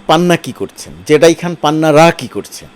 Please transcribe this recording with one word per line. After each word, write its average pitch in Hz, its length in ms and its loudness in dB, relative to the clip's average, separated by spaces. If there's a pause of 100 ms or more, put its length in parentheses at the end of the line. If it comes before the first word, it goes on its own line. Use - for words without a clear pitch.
পান্না 170 280 0
কি - 160 -8
করছেন? - 420 -14 (140)
জেডাই 160 260 4
খান 175 280 -10
পান্নারা 156 500 2
কি 135 160 -8
করছেন? - 480 -14